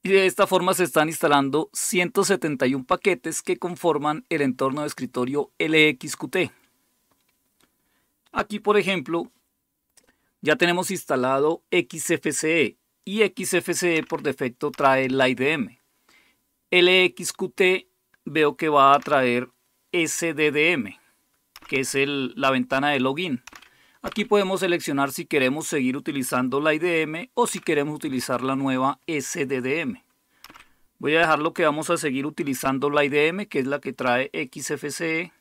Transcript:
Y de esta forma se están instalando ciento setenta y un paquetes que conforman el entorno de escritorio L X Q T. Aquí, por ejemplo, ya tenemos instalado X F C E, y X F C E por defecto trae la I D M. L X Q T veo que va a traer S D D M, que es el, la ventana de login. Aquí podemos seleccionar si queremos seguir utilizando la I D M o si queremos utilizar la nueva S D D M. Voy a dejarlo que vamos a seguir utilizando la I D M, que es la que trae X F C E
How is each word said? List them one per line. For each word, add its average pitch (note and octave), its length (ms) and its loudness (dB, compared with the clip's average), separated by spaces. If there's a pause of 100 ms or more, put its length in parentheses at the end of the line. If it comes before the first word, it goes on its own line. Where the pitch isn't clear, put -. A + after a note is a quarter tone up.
Y F#3+ 60 -4
de F#3+ 160 6
esta F#3+ 220 2
forma F3+ 260 2
se E3 100 2
están D#3 260 2
instalando D3 640 2
ciento - 500 -2
setenta D3+ 420 0
y B2+ 80 2
un C3+ 120 -4
paquetes F3+ 580 -2
que F3+ 140 -2
conforman D#3 720 -2
el D#3+ 120 0
entorno C3+ 400 0
de D3 60 -4
escritorio C3 720 -4
L D#3 300 4
X C#3+ 260 -6
Q - 120 -10
T. D#3 240 -2 (1800)
Aquí, G#3 280 -6
por G#3 180 2
ejemplo, E3+ 540 -2 (1080)
ya D3+ 140 4
tenemos F3 340 2
instalado C#3+ 800 0
X E3+ 400 -2
F D#3+ 220 0
C D#3+ 320 0
E, G#2+ 140 -4 (280)
y G3+ 160 -2
X G3 320 0
F E3+ 220 0
C E3+ 220 0
E D#3 60 0
por D3 200 -6
defecto C3+ 480 -4
trae C3+ 360 2
la C3 220 2
I C3 60 0
D B2+ 160 0
M. D3 280 -6 (920)
L F3+ 340 6
X F3+ 260 -6
Q - 180 -8
T - 380 0 (380)
veo D3+ 320 0
que D#3+ 120 0
va C#3 260 8
a C#3+ 40 0
traer B2+ 520 2 (400)
S E3 420 -2
D D3+ 180 2
D D3+ 200 2
M, A2+ 280 -4 (680)
que C3+ 140 -2
es B2 120 -4
el, C#3 420 -2
la C3+ 140 0
ventana C3+ 400 0
de C#3+ 100 0
login. C#3 440 -2 (600)
Aquí G#3 220 -4
podemos F#3+ 360 0
seleccionar D3+ 500 -2
si D#3 160 -10
queremos C#3+ 400 0
seguir C3 280 0
utilizando C3+ 640 -2
la D3+ 140 2
I D3+ 60 -2
D E3 240 0
M D#3 320 -8
o B3 100 2
si - 140 -8
queremos D3+ 340 0
utilizar C3 480 -4
la C3+ 140 -2
nueva C3+ 500 -2
S D#3 400 -4
D C3 160 -4
D C3+ 200 -2
M. C3 220 -6 (920)
Voy D3 180 -2
a E3 40 4
dejarlo D#3+ 340 2
que F3 120 2
vamos D3+ 260 0
a E3+ 60 2
seguir C#3 280 -4
utilizando C#3 640 -2
la D3 160 2
I C#3+ 40 -4
D D3 180 2
M, F#3+ 200 -4
que - 120 -4
es B2+ 80 -2
la C#3 120 -4
que C3+ 140 -10
trae B2+ 400 0
X D3+ 380 -8
F D3 180 -6
C D#3+ 320 -4
E F3 200 -12